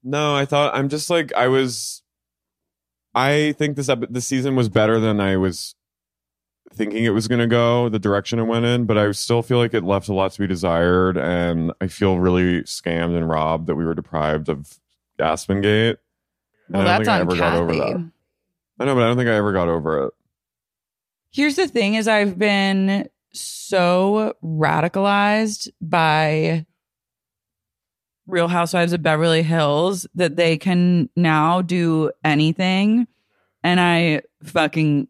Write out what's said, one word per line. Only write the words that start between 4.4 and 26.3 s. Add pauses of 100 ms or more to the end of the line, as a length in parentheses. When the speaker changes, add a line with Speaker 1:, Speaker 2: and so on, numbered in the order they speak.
Speaker 1:
was
better
than
I
was (1000)
thinking
it
was
gonna
go,
the
direction
it
went
in,
but
I
still
feel
like
it
left
a
lot
to
be
desired,
and
I
feel
really
scammed
and
robbed
that
we
were
deprived
of (400)
Aspengate. (720)
And
Speaker 2:
Well,
Speaker 1:
I
don't
Speaker 2:
that's
Speaker 1:
think
I
Speaker 2:
on
Speaker 1:
ever
got
over
Speaker 2:
Kathy.
Speaker 1:
that. (680)
I
know,
but
I
don't
think
I
ever
got
over
it. (1160)
Speaker 2:
Here's
the
thing
is
I've
been (240)
so (100)
radicalized (100)
by (1600)